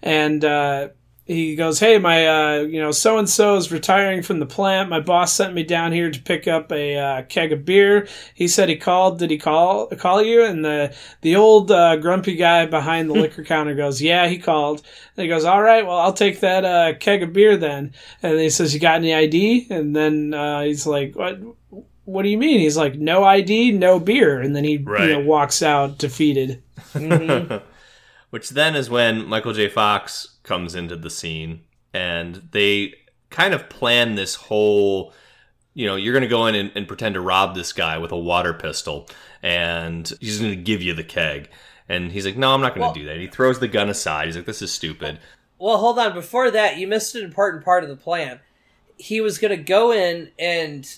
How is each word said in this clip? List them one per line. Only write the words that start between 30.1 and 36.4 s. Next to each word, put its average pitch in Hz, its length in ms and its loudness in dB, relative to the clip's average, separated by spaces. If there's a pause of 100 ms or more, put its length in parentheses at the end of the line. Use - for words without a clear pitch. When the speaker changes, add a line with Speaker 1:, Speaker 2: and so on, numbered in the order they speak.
Speaker 2:
comes 90 320 -6
into 87 200 -10
the 80 140 -14
scene, 80 520 -12 (340)
and 87 560 -8
they 101 420 0 (380)
kind 180 240 0
of - 140 -8
plan 120 460 0
this 95 200 -6
whole, 104 800 0 (600)
you 117 140 -6
know, 98 80 -4
"You're 101 180 -4
gonna 131 140 2
go 113 180 2